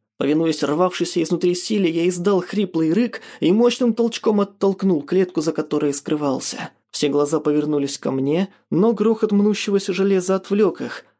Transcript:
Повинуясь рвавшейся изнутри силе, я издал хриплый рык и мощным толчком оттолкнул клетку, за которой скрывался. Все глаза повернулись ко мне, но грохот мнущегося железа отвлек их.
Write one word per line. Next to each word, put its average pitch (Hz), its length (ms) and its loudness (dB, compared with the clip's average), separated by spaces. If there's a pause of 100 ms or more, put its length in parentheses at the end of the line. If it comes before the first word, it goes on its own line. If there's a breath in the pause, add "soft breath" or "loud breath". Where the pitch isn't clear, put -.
(180)
Повинуясь 156 460 0
рвавшейся 175 580 0
изнутри 175 340 0
силе, 190 340 0
я 165 180 0
издал 180 340 0
хриплый 175 520 -2
рык 233 280 0 (200 loud breath)
и 160 100 2
мощным 240 420 2
толчком 226 460 0
оттолкнул 190 640 0
клетку, 180 400 0
за 160 100 -2
которой 151 420 -2
скрывался. 147 760 -4 (220)
Все - 180 -2
глаза 147 320 0
повернулись 147 560 0
ко - 140 -4
мне, 143 360 0 (240 soft breath)
но 208 220 2
грохот 214 400 0
мнущегося 202 580 2
железа 190 440 0
отвлек 196 440 0
их. - 240 -10 (160 soft breath)